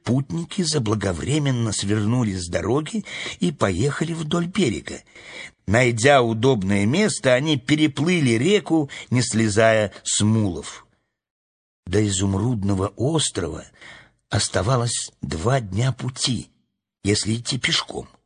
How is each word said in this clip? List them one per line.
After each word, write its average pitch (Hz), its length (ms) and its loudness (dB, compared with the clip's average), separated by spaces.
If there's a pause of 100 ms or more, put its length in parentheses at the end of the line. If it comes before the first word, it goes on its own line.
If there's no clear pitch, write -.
путники 165 600 -2
заблаговременно 117 1080 0
свернули 107 640 0
с 87 160 -6
дороги 120 560 -2 (340)
и 175 140 0
поехали 139 600 0
вдоль 165 340 -2
берега. 147 540 -2 (640)
Найдя 123 560 4
удобное 110 640 2
место, 139 480 2
они 147 240 2
переплыли 151 760 2
реку, 156 580 2 (220)
не 123 100 2
слезая 110 720 2 (100)
с - 180 -2
мулов. 104 640 0 (1000)
До 101 200 2
Изумрудного 98 840 0 (100)
острова 104 680 -2 (640)
оставалось 117 800 -2 (100)
два 104 400 -2
дня 107 300 -2
пути, - 580 -6 (540)
если 104 320 0
идти 123 240 -6
пешком, - 500 -4 (160)